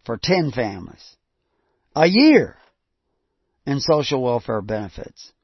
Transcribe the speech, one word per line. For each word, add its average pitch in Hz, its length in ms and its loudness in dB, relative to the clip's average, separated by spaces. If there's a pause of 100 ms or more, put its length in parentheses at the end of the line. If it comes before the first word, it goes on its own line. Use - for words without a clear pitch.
for 117 160 -8
ten 170 300 -2
families 104 680 -10 (760)
a 160 140 4
year 240 480 4 (1080)
in 139 140 -2
social 147 420 0
welfare 120 400 -4
benefits 104 680 -12 (140)